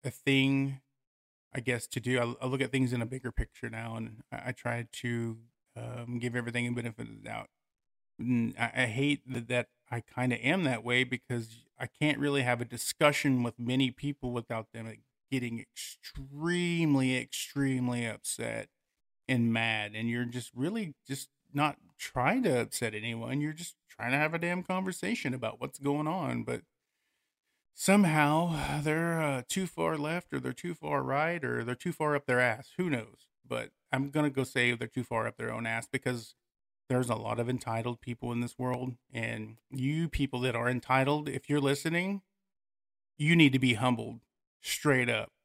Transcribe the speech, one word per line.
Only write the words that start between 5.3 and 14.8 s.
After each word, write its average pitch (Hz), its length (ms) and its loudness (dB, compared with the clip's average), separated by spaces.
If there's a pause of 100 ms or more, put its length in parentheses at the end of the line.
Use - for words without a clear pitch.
um, 117 440 -8
give 120 160 -2
everything 120 320 -2
a 120 40 -2
benefit 117 360 -6
of 107 140 -16
the 110 60 -12
doubt. 110 200 -8 (720)
N-, 117 360 0
I, 117 260 0
I 123 40 4
hate 139 400 0
that, 131 220 -6
that 123 200 0 (220)
I 117 100 -4
kinda 127 360 -2
am 147 260 2
that 120 220 0
way 123 180 2
because 120 600 -6 (120)
I 127 100 -6
can't 151 320 0
really 143 240 2
have 123 180 2
a 120 40 -2
discussion 131 800 2
with 120 160 -2
many 127 320 2
people 135 400 -6
without 113 420 -6
them 113 200 -10 (360)